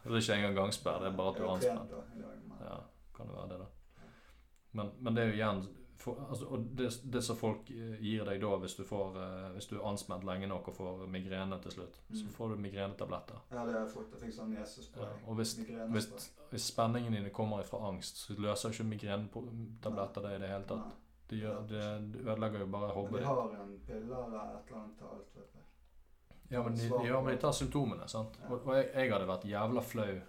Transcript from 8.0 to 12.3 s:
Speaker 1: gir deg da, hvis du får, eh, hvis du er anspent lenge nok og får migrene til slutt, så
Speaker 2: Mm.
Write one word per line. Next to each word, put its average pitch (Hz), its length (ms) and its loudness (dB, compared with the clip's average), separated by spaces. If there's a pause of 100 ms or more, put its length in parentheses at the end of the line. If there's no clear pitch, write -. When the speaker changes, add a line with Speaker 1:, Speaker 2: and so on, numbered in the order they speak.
Speaker 1:
gir 107 240 2
deg 101 160 0
da, 107 60 2 (100)
hvis 92 200 -2
du 98 80 -6
får, 95 320 0
eh, 92 360 -4
hvis 101 160 -8
du 107 80 -4
er 101 100 -4
anspent 98 380 -2
lenge 95 240 0
nok 92 200 -2
og 90 60 -6
får 92 340 -4
migrene 95 520 -2
til 90 120 -8
slutt, 90 260 -10 (140)
så 214 120 -4
Speaker 2:
Mm. 107 80 -6